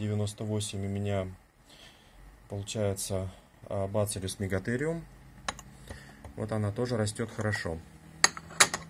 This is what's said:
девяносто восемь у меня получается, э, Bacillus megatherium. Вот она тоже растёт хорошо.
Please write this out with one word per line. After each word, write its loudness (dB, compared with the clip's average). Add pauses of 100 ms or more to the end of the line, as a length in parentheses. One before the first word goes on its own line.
девяносто 0
восемь 0
у 0
меня 2 (1200)
получается, 0 (380)
э, 2
Bacillus 2
megatherium. 2 (1300)
Вот -2
она 2
тоже 2
растёт 2
хорошо. 0 (1120)